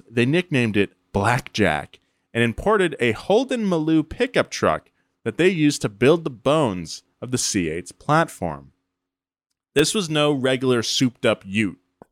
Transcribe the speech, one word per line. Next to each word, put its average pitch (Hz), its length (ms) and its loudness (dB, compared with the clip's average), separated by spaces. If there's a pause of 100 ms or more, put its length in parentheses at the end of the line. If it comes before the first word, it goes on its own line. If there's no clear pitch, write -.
they 117 180 0
nicknamed 131 500 0
it 101 140 2 (200)
Blackjack 101 880 -2 (340)
and 117 100 0
imported 175 560 0
a 117 140 2
Holden 233 520 0
Maloo 160 420 2
pickup 240 420 -2
truck - 400 -2 (340)
that 113 140 -6
they 180 120 4
used 151 340 2
to 127 60 -2
build 135 340 2
the 156 60 -6
bones 113 760 -2 (180)
of 120 100 -8
the 123 60 -2
C 87 320 -2
eight's 85 220 -8
platform. 85 800 -4 (1040)
This 147 200 2
was 165 140 -2
no 151 220 0
regular 127 520 0
souped-up - 600 -2
ute. 98 340 -4 (320)